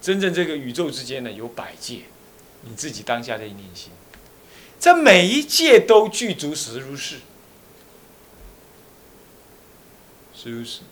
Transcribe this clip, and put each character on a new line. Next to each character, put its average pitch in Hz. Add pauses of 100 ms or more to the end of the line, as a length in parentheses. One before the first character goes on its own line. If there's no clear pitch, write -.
真 190
正 190
这 170
个 156
宇 131
宙 156
之 -
间 123
呢， 110
有 113
百 -
界， 123 (600)
你 117
自 143
己 -
当 120
下 120
的 107
一 104
念 98 (100)
心， - (880)
这 349
每 202
一 269
界 285
都 214
具 226
足 147
实 120
如 135
是， 143 (3250)
实 120
如 117
是。 -